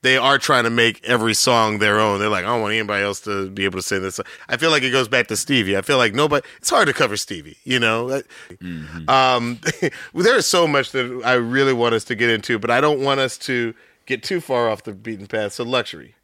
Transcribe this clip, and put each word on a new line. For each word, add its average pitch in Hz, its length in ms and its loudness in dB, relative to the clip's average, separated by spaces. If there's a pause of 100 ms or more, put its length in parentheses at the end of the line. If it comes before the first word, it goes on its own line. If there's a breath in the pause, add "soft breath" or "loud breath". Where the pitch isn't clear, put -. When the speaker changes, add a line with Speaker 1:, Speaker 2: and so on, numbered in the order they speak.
Speaker 1:
they 131 160 4
are 135 220 4
trying 127 260 2
to 117 60 2
make 117 360 2
every 113 280 2
song 113 440 2
their 107 220 4
own. 104 180 2
They're 107 120 0
like, 92 160 -2
"I - 20 -4
don't 117 140 -2
want 107 100 -2
anybody 104 320 -2
else 101 180 -4
to 98 280 -6
be 98 160 -2
able 92 120 -2
to 92 40 -6
sing 98 180 -2
this." 95 180 -6 (300 loud breath)
I 135 80 -2
feel 160 140 0
like 147 120 2
it 131 80 0
goes 127 160 2
back 123 200 0
to 107 100 -4
Stevie. 98 400 0
I 95 60 0
feel 139 160 0
like 113 160 2
nobody, 143 320 0 (100)
it's - 140 -6
hard 233 160 4
to 139 80 -2
cover 107 240 0
Stevie, 80 460 -12
you 127 140 0
know? 117 440 0 (400 loud breath)
Speaker 2:
Mm-hmm. 80 480 -8
Speaker 1:
Um, 123 500 2 (540 loud breath)
<laughs> - 0 -
there 226 240 4
is 165 80 0
so 175 200 4
much 143 260 0
that 127 340 -4
I 127 80 4
really 127 400 2
want 117 200 2
us 110 100 -2
to 123 100 -6
get 117 160 2
into, 113 280 0
but 113 120 -4
I 123 100 4
don't 147 220 2
want 139 180 0
us 131 180 -2
to 120 360 -4 (320 soft breath)
get 123 160 -6
too 180 180 -4
far 120 300 0
off 104 140 -6
the 110 80 -10
beaten 101 340 -12
path. 107 260 -4
So 120 120 -6
Luxury. 117 580 -6